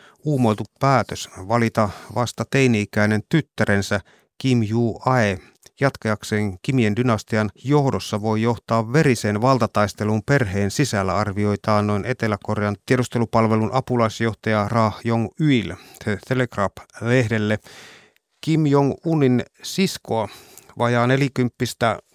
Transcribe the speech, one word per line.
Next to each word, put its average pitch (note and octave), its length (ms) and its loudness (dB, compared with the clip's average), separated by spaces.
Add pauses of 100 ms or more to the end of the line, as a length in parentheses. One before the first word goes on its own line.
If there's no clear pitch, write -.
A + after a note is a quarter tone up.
(240)
uumoiltu B2 400 0 (160)
päätös C3+ 480 0 (200)
valita A2 420 0 (240)
vasta A#2 360 -4
teini-ikäinen G#2+ 800 2
tyttärensä G2+ 720 0 (380)
Kim B2 240 2
Ju-ae A2 760 0 (420)
jatkajakseen G#2+ 840 -2
Kimien A2+ 340 0
dynastian A2 540 0 (140)
johdossa B2 580 0
voi A2 200 0
johtaa A2+ 500 -2
veriseen A#2 500 2
valtataisteluun G#2+ 840 0
perheen G2+ 440 0
sisällä, G2 460 0
arvioi G#2 460 0
taannoin G#2 420 0
Etelä-Korean G#2 720 -2 (100)
tiedustelupalvelun A2+ 840 0
apulaisjohtaja A2+ 1000 -2
Ra A2+ 220 2 (120)
Jong-il A#2 720 0 (300)
The G#2 140 -2 (100)
Telegraph-lehdelle. A2 1300 -2 (840)
Kim D#3+ 260 0
Jong-unin C#3 760 2 (200)
siskoa, A2+ 640 -4 (500)
vajaa A#2+ 280 2
nelikymppistä B2+ 920 0 (160)